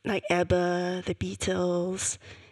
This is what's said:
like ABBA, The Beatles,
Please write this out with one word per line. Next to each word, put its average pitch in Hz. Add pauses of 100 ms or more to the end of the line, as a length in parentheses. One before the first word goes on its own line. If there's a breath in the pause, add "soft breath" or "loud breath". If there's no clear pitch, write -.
like -
ABBA, 180
The 180
Beatles, 185 (340 loud breath)